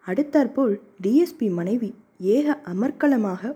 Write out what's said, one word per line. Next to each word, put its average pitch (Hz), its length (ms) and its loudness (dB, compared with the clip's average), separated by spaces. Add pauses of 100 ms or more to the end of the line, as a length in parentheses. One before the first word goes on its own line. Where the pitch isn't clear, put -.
அடுத்தாற்போல் 262 720 0 (220)
டி 202 140 2
எஸ் 339 220 2
பி 220 120 -2
மனைவி 190 440 -4 (260)
ஏக 285 460 2
அமர்க்களமாக 220 920 -2